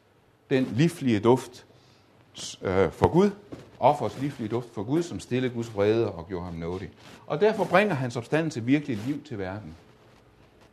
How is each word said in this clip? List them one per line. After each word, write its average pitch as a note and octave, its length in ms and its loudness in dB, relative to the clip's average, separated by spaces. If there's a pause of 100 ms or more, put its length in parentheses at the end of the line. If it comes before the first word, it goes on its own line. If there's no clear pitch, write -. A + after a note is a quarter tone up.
(500)
den C3 140 4
livlige B2 560 2
duft, A#2+ 460 2 (960)
øh, F#2 280 4
for - 180 2
Gud, G3 220 4 (500)
offerets A#2+ 400 2
livlige C3 280 -6
duft A#2 260 -6
for G#2+ 80 -6
Gud, C#3 200 0
som G#2 180 -10
stille B2+ 280 -2
Guds A#2 260 -8
vrede G#2 380 2
og E2+ 160 -12
gjorde F2+ 160 -6
ham F2 100 -10
nådig. F2 360 -8 (360)
Og D3+ 140 -4
derfor G3+ 240 2
bringer F#3+ 300 4
hans B2+ 220 -4
opstandelse D3+ 480 -2
virkelig C#3 320 0
liv C3 280 -6
til A2+ 140 -10
verden. F#2 380 -10 (960)